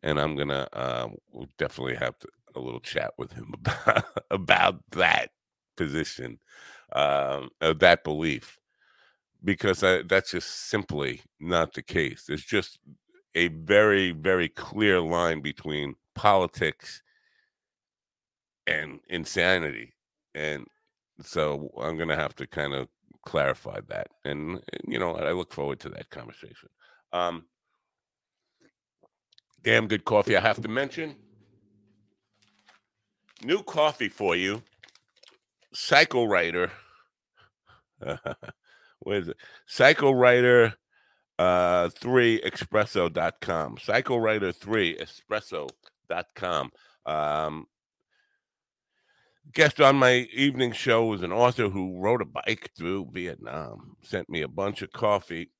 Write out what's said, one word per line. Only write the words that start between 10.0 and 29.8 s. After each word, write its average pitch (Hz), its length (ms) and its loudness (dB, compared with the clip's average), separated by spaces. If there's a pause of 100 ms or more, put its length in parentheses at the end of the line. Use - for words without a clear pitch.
that's 95 300 0
just - 380 -8
simply 71 520 -6 (180)
not 82 340 -2
the - 80 -12
case. 71 460 -4
There's 73 160 -6
just - 360 -4 (560)
a 87 120 2
very, 95 640 4
very 85 380 0
clear 101 500 0
line 85 420 0
between 73 540 -8 (180)
politics - 880 0 (1700)
and 76 320 -4 (100)
insanity. 85 840 -2 (420)
And 76 320 -6 (540)
so 76 580 -4
I'm 80 180 -6
gonna 80 200 -2
have 76 180 -4
to - 120 -12
kind 71 260 -6
of 65 160 -6 (340)
clarify 67 640 -2
that. 50 200 -8 (180)
And, 76 360 -8 (120)
and, - 140 -12
you - 120 -6
know, 85 160 -4
I 80 160 -4
look 90 220 -6
forward 71 280 -6
to - 80 -14
that - 200 -16
conversation. - 600 -20 (440)
Um, 87 320 -4 (2250)
damn 113 240 4